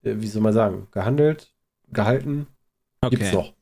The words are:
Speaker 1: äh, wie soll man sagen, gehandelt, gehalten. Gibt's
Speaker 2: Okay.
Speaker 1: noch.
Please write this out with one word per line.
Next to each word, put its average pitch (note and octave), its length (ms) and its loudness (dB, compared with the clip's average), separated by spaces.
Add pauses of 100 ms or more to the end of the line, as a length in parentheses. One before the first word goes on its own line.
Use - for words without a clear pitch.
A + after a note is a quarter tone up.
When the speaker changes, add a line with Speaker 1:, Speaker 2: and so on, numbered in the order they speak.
Speaker 1:
äh, A2 140 -4
wie A2 100 -6
soll G#2+ 140 -2
man G#2+ 120 4
sagen, G2+ 380 0
gehandelt, D3 600 0 (380)
gehalten. C#3 560 -2 (640)
Gibt's G#2+ 180 0
Speaker 2:
Okay. - 80 0
Speaker 1:
noch. F2+ 260 -2